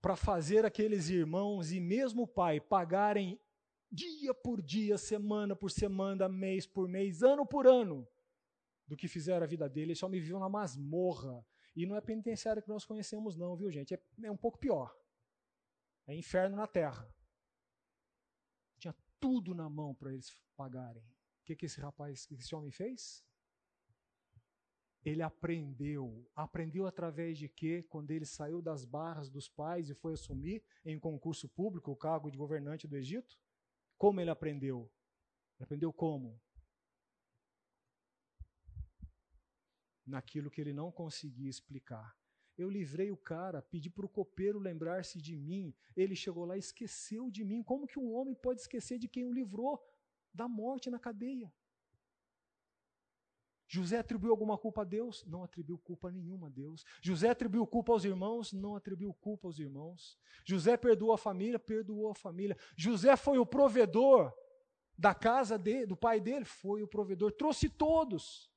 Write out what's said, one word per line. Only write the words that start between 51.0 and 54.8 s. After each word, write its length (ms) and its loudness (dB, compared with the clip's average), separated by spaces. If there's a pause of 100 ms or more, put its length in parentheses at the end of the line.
José 300 0
atribuiu 320 -2
alguma 260 2
culpa 260 -4